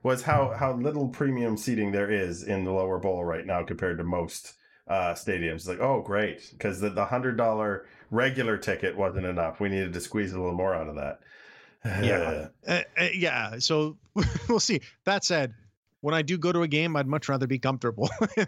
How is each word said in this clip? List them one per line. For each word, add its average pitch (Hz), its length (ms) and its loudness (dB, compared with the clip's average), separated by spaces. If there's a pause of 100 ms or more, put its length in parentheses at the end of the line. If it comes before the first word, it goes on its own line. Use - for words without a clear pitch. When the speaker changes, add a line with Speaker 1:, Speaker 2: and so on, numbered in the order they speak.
Speaker 1:
was 127 200 2
how, 139 340 2
how 131 160 0
little 139 360 0
premium 120 480 0
seating 107 360 0
there 101 180 2
is 92 340 0
in 95 200 0
the 92 60 -2
lower 95 280 2
bowl 90 260 0
right 85 200 -2
now 90 180 0
compared 85 360 -2
to 85 60 -4
most, 87 500 -4 (340)
uh, 87 240 2
stadiums. 85 440 -2
It's 80 120 -10
like, 90 120 -4
"Oh, 127 200 2
great," 101 580 -2
'cause 95 220 -2
the, 104 100 0
the 101 140 0
hundred 123 320 -2
dollar 107 500 0 (240)
regular 120 460 2
ticket 95 400 -2
wasn't 92 300 0
enough. 87 340 -2
We 101 80 0
needed 95 240 0
to 87 80 -6
squeeze 98 320 -2
a 92 80 -4
little 90 140 0
more 92 200 2
out 80 140 -2
of 76 60 -8
that. 71 260 -6 (640)
Speaker 2:
Yeah. 87 680 0
Speaker 1:
<sighs> - 40 -20 (100)
Speaker 2:
Uh, 175 160 2 (160)
uh, 175 160 2
yeah. 123 440 -2
So 151 400 0 (240)
<laughs> - 260 -2
we'll 226 120 4
see. 170 200 0 (240)
That 190 200 2
said, 139 300 0 (480)
when 151 120 2
I 160 80 4
do 165 160 0
go 175 140 2
to 170 100 4
a 165 60 2
game, 156 280 2
I'd 139 100 2
much 131 220 -2
rather 131 180 0
be 127 120 0
comfortable. 120 560 0
<laughs> - 60 -2 (280)